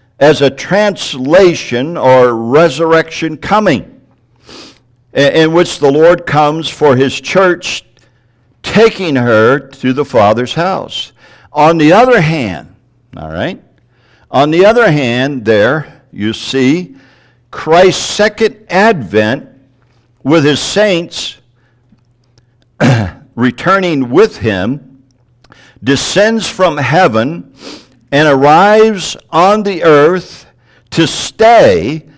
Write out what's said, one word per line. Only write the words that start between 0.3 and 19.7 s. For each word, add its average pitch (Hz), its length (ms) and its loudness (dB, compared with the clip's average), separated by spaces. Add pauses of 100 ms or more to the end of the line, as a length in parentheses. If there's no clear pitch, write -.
a 139 80 2
translation 165 1500 -2
or 127 400 2
resurrection 156 1000 0
coming, 196 640 -2 (1120)
i-, 139 180 2
in 160 220 0
which 175 260 0
the 143 100 2
Lord 170 360 2
comes 151 440 -2
for 139 280 0
his 135 240 -2
church, 180 640 -2 (760)
taking 190 540 0
her 120 440 2
to - 340 -6
the 143 100 -4
Father's 113 500 0
house. - 600 -8 (400)
On 156 240 2
the 156 160 4
other 240 260 4
hand, 143 560 -4 (400)
all 80 160 -14
right, 113 300 -8 (680)
on 143 220 0
the 175 140 2
other 226 260 4
hand, 131 540 -2
there 113 560 0 (100)
you 107 220 -6
see 135 640 -4 (540)
Christ's 175 520 0
second 214 680 -4
advent 135 760 -2 (760)